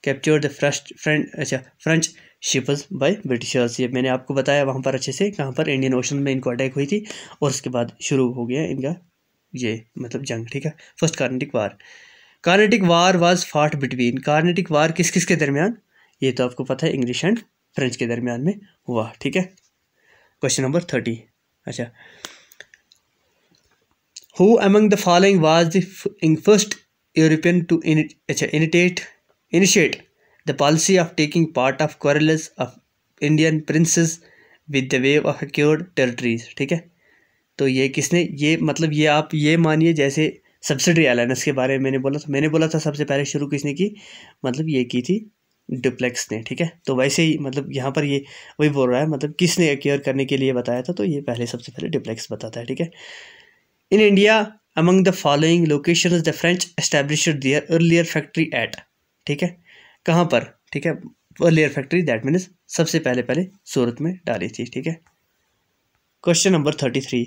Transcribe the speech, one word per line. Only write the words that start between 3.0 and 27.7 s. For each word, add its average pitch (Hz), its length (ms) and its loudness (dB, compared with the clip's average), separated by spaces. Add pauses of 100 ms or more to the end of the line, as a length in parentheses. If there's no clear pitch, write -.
by 139 80 2 (180)
Britishers। 120 520 -2
ये 127 80 -2
मैंने 127 220 -2
आपको 127 240 -4
बताया 143 300 0
वहाँ 135 180 -4
पर 135 140 -2
अच्छे 131 160 -6
से, 196 200 -2
कहाँ 139 200 -6
पर, 156 180 -2
इंडियन 131 240 0
ओशन 127 240 -2
में 139 140 -2
इनको 131 180 -4
अटैक 131 240 -4
हुई 143 120 -2
थी 208 200 -4 (360)
और 143 80 0
उसके 139 200 -6
बाद 120 320 -4
शुरू 131 320 0
हो 120 120 -6
गया 131 180 -4
इनका 139 320 -6 (600)
ये, 120 180 -4 (240)
मतलब, 127 260 -10
जंग, 117 300 -8
ठीक 139 120 -8
है, 156 100 -6 (260)
फर्स्ट 160 140 -2
कार्नाटिक 127 400 -4
वार। 104 220 -4 (680)
Carnatic 202 400 4
War 175 300 4 (100)
was 175 200 2
fought 151 360 0
between, 127 480 -2
Carnatic 165 480 0
War 160 160 2
किस 165 200 -2
किस 175 140 0
के 180 100 2
दरमियान? 156 420 0 (440)
ये 131 100 2
तो 127 140 -2
आपको 123 180 -6
पता 131 240 -2
है, - 60 0
English 123 360 -4
and 233 120 0 (360)
French 127 180 -2
के 123 120 -4
दरमियान 117 340 -4
में 202 180 -2 (300)
हुआ, 113 220 -4 (100)
ठीक 143 140 -4
है। 185 80 2 (1000)
Question 131 240 -2
number 165 140 0 (120)
thirty, 117 220 -2 (520)
अच्छा। 117 220 -10 (2500)
Who 185 80 6 (220)
among 208 200 6
the 202 140 2
following 185 420 6
was 165 300 4
the 185 80 2
f-, - 240 -10 (160)
in 160 120 4 (140)
first 208 260 4 (400)
European 160 560 2